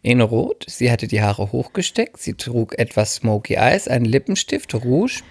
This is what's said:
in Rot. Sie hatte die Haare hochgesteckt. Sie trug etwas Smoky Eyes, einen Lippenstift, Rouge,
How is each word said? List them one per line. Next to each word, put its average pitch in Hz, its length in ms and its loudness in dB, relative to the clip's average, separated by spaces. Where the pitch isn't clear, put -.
in 123 180 4
Rot. 113 480 0
Sie 123 240 0
hatte 113 160 -2
die 107 140 0
Haare 101 320 0
hochgesteckt. - 680 -4
Sie - 120 -6
trug 120 440 -4
etwas 110 380 0
Smoky 107 380 -2
Eyes, 143 340 2
einen 120 160 0
Lippenstift, 139 720 -2
Rouge, 127 560 0